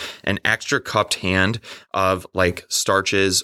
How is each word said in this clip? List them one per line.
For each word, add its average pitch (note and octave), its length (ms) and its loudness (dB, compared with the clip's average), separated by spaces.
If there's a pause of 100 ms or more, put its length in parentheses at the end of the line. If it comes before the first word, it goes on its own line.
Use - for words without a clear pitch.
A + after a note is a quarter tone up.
(240)
an G2 180 -2
extra A2+ 380 0
cupped - 360 0
hand F#2+ 440 2 (320)
of, F#2+ 400 0
like, F2+ 360 0
starches G2 760 2